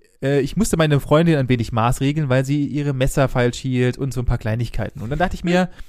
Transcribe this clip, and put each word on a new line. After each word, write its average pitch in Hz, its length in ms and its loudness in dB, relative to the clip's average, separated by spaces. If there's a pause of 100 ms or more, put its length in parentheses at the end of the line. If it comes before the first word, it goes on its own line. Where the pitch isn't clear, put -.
(220)
äh, 139 180 2
ich 131 160 -4
musste 220 200 0
meine 151 240 2
Freundin 160 360 4
ein 131 120 0
wenig 120 240 0
maßregeln, 135 560 0
weil 131 160 2
sie 143 220 0
ihre 143 260 -2
Messer 131 360 2
falsch 123 300 0
hielt 127 400 0
und 135 140 -4
so 131 80 -4
ein 120 60 -4
paar 120 120 0
Kleinigkeiten. 113 640 -4
Und 107 100 -8
dann 151 80 -4
dachte 175 180 0
ich - 80 -10
mir, 180 260 2 (180)